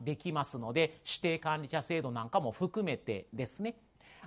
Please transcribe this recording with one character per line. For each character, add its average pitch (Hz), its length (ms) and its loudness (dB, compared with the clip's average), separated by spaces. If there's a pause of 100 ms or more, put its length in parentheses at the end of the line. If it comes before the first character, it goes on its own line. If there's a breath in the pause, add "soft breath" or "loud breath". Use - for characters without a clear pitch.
で 139 160 0
き 170 160 -2
ま 147 100 2
す - 140 -6
の 117 160 -4
で、 156 320 4
指 - 160 2
定 165 180 2
管 156 220 0
理 139 80 -8
者 156 120 0
制 165 200 0
度 131 100 -2
な 117 120 -2
ん 117 60 -6
か - 120 4
も 113 100 0
含 185 320 0
め 143 140 2
て 101 340 -4
で 123 140 -2
す - 160 -10
ね。 226 140 -4 (520 soft breath)